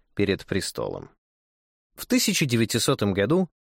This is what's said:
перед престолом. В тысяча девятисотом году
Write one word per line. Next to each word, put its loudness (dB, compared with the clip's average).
перед 0
престолом. -6
В -14
тысяча 0
девятисотом 0
году 2